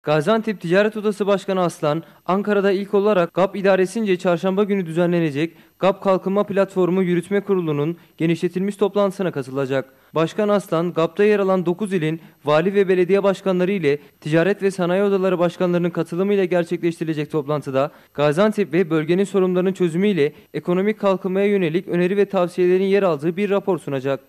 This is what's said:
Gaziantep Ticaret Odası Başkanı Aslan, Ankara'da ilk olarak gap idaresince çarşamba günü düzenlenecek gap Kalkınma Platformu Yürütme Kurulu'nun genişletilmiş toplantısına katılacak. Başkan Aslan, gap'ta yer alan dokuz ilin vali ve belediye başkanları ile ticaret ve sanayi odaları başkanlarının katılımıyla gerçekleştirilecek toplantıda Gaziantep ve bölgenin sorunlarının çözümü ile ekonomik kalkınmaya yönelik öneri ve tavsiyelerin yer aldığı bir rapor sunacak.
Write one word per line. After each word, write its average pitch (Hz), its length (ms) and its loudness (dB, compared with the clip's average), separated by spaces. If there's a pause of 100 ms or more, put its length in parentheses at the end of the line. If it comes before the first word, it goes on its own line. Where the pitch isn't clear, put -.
Gaziantep 185 580 0
Ticaret 202 360 0
Odası 208 300 0
Başkanı 190 340 0
Aslan, 160 420 -2 (220)
Ankara'da 202 460 2
ilk 196 220 -2
olarak 196 400 2
gap 190 220 0
idaresince 190 640 0
çarşamba 185 460 0
günü 196 220 -2
düzenlenecek 165 720 0 (240)
gap 190 240 0
Kalkınma 190 400 0
Platformu 190 600 0
Yürütme 185 380 0
Kurulu'nun 170 560 -2 (200)
genişletilmiş 180 580 -2
toplantısına 196 560 0
katılacak. 135 600 -4 (220)
Başkan 165 340 0
Aslan, 175 440 0
gap'ta 165 300 0
yer 208 160 4
alan 190 260 0
dokuz 180 280 -4
ilin 160 280 -2 (240)
vali 160 280 2
ve 196 140 2
belediye 185 360 2
başkanları 185 480 0
ile 151 260 0 (240)
ticaret 170 420 0
ve 196 80 2
sanayi 185 320 -2
odaları 190 360 0
başkanlarının 175 500 0
katılımıyla 185 560 -2
gerçekleştirilecek 165 840 -4
toplantıda 143 600 -2 (220)
Gaziantep 160 600 0
ve 170 160 0
bölgenin 165 340 0
sorunlarının 185 500 0
çözümü 180 340 0
ile 151 260 0 (200)
ekonomik 190 460 -2
kalkınmaya 190 460 0
yönelik 190 420 0
öneri 180 300 0
ve 196 80 2
tavsiyelerin 180 580 2
yer 196 200 2
aldığı 160 340 0
bir 202 120 -2
rapor 196 280 0
sunacak. 135 520 -4